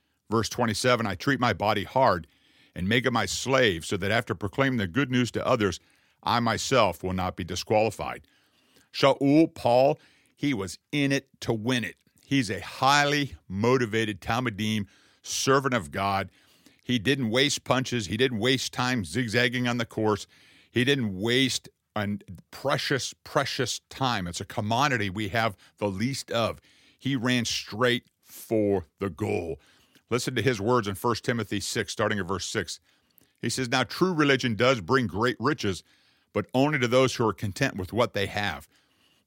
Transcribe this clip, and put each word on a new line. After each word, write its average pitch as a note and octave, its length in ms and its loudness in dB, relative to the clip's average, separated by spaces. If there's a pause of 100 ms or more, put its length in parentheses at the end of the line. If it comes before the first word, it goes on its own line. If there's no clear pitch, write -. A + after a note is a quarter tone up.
(280)
Verse G#2+ 200 0
twenty-seven, A#2 580 2
"I G2 80 -2
treat C3+ 240 0
my A#2+ 140 2
body G2+ 320 0
hard G2+ 420 2 (480)
and F2+ 140 -4
make B2 180 2
it B2+ 60 0
my A2 140 0
slave, A#2 600 0
so G#2+ 100 -4
that F#2+ 140 -2
after A#2 240 0
proclaiming C3 440 -2
the G2 100 -2
good B2+ 240 -2
news B2 200 2
to - 140 -4
others, G#2+ 320 2 (460)
I A#2 160 2
myself A2 640 2
will F#2 80 -2
not F#2 240 -2
be F#2 80 -6
disqualified." E2+ 840 -2 (680)
Shaul, C#3+ 640 4
Paul, C3 460 4 (340)
he C#3+ 200 -2
was F#2+ 240 -8 (120)
in C#3 220 0
it C#3 160 -2 (140)
to B2 100 -2
win A2+ 320 0
it. D#2+ 120 -8 (320)
He's C3 220 0
a F#2 100 -6
highly C#3+ 760 2 (120)
motivated A2 720 2
Talmudim, A2 680 -2 (360)
servant C3+ 520 2
of E2 180 -2
God. G2 360 -2 (540)
He B2 160 0
didn't B2+ 320 0
waste C3+ 320 2
punches. B2 440 -2
He G#2+ 100 -4
didn't B2 240 2
waste B2+ 320 0
time B2 320 -2
zigzagging A#2+ 640 0
on A#2+ 100 0
the A#2 80 -4
course. G#2+ 400 -2 (460)
He A#2+ 100 2
didn't A#2+ 340 0
waste A#2+ 520 0 (260)
a G#2 240 -2 (320)
precious, - 720 -2
precious - 580 -2 (100)
time. A#2 360 -2
It's E2+ 140 -8
a G2 40 -8
commodity A2+ 640 0
we G2+ 200 -4
have A2 280 0 (220)
the G#2 80 -2
least A2 460 -4
of. A2+ 280 -2 (380)
He C3+ 160 -4
ran B2 300 0
straight A#2+ 640 -2 (160)
for G2+ 640 -2 (100)
the G2 100 -2
goal. F2 520 -4 (500)
Listen B2+ 240 -2
to A2+ 80 -2
his B2 180 2
words A2+ 280 2
in G2 80 -4
First A#2+ 280 -2
Timothy A2 360 -2
six, - 320 -4
starting G#2+ 260 0
at F2+ 80 -4
verse F#2 200 -4
six. - 340 -6 (600)
He A#2 80 -4
says, B2+ 200 -4
"Now B2+ 160 2
true F#3 280 0
religion C#3 440 2
does B2 240 2
bring A#2 260 0
great G#2 320 -2
riches, A2 460 -4 (480)
but G2+ 200 -2
only C#3+ 280 2
to A#2+ 80 2
those B2+ 260 4
who A2+ 140 2
are G2+ 40 0
content G#2+ 440 -2
with F#2 160 -6
what A2+ 220 0
they G2 120 0
have." F2 400 -6 (600)